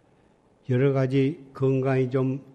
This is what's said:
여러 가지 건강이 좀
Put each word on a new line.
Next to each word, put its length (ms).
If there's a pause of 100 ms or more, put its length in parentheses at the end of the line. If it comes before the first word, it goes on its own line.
(720)
여러 220
가지 520 (100)
건강이 560
좀 440